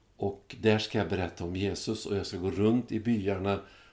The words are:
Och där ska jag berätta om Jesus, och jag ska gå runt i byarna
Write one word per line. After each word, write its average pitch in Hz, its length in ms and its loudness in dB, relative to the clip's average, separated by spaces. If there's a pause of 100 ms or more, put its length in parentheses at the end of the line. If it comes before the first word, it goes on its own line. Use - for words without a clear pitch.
(180)
Och - 440 -6
där 107 180 6
ska - 180 -4
jag 92 120 2
berätta 90 340 -2
om 87 120 -4
Jesus, - 500 -2
och 101 120 -2
jag 92 80 -2
ska - 120 -6
gå 92 140 0
runt 113 400 2
i 113 80 -2
byarna 98 600 0 (340)